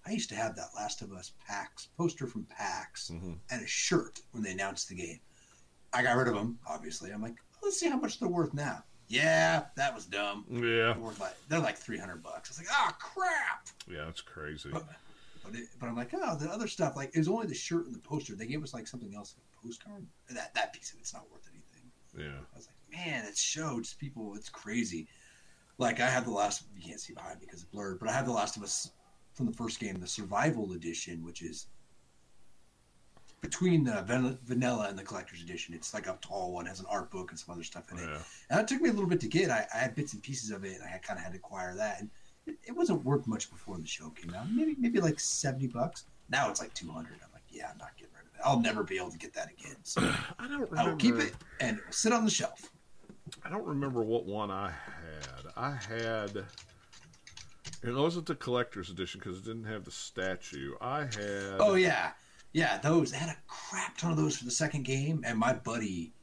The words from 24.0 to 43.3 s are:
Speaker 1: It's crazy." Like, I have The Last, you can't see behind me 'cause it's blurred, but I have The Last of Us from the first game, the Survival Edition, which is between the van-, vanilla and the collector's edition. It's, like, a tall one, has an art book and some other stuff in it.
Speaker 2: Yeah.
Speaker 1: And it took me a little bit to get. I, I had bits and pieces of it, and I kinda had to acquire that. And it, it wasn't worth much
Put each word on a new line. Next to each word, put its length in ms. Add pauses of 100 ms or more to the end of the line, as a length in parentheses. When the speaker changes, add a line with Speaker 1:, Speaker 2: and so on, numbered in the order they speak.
Speaker 1:
It's 140
crazy." 580 (720)
Like, 200
I 120
have 140
The 60
Last, 340 (120)
you 60
can't 160
see 160
behind 240
me 80
'cause 160
it's 80
blurred, 280
but 80
I 60
have 140
The 40
Last 260
of 60
Us 280 (420)
from 140
the 40
first 300
game, 180
the 80
Survival 640
Edition, 500
which 200
is 260 (1700)
between 420
the 200
van-, 400
vanilla 460
and 80
the 60
collector's 380
edition. 340
It's, 180
like, 140
a 140
tall 320
one, 120
has 140
an 100
art 220
book 200
and 80
some 140
other 100
stuff 280
in 80
it. 100
Speaker 2:
Yeah. 80 (320)
Speaker 1:
And 120
it 60
took 140
me 80
a 40
little 160
bit 120
to 60
get. 240
I, 220
I 40
had 180
bits 180
and 100
pieces 280
of 120
it, 160
and 40
I 220
kinda 160
had 120
to 40
acquire 380
that. 240
And 100 (380)
it, 80 (120)
it 40
wasn't 320
worth 240
much 240